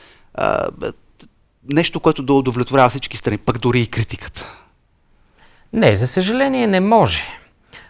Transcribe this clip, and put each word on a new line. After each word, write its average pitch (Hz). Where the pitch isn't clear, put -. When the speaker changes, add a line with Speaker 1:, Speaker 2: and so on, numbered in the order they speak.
Speaker 1:
А, 50
бе, -
нещо, 156
което 156
да 131
удовлетворява 127
всички -
страни, 104
пък -
дори 123
и 113
критиката? -
Speaker 2:
Не, 165
за 113
съжаление 247
не 190
може. 190